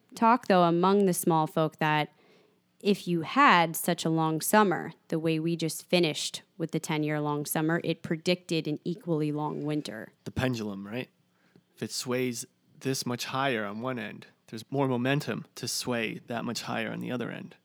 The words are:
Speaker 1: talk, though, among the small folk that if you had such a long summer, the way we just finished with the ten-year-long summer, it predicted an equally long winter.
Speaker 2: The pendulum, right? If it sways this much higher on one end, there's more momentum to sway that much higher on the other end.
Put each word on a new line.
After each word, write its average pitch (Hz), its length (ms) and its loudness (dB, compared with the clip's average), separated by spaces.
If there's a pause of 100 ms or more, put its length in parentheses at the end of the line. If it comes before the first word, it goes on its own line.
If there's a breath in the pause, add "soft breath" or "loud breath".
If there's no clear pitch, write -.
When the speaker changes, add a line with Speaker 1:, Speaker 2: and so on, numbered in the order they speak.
(140)
Speaker 1:
talk, 233 320 4
though, 185 160 6
among 190 440 6
the 180 80 4
small 160 340 2
folk 156 300 0
that 151 320 2 (680 soft breath)
if 196 280 0
you 170 140 0
had 175 520 6
such - 300 -2
a 165 60 0
long 160 300 2
summer, 196 520 2 (160)
the 165 100 -2
way 160 220 0
we 170 160 0
just 160 280 -4
finished - 580 0 (140)
with 165 140 -4
the 160 80 0
ten-year-long 151 680 -2
summer, 165 380 0
it - 220 -4
predicted 170 640 -2
an 151 160 -2
equally 160 480 -2
long 147 320 -4
winter. 143 480 -6 (100)
Speaker 2:
The - 80 -12
pendulum, 107 560 -2
right? 120 220 -8 (680 soft breath)
If - 80 -12
it 110 80 -6
sways 123 560 -4 (340)
this 131 240 -2
much 120 200 -4
higher 131 400 0
on 104 160 -8
one 127 180 -4
end, - 280 -12 (200)
there's 110 240 -12
more 139 160 0
momentum 127 580 0 (120)
to 123 100 -10
sway 117 600 -4
that 113 160 -6
much 117 180 -6
higher 113 300 -4
on 113 80 -8
the 120 100 -8
other 120 220 -4
end. - 320 -14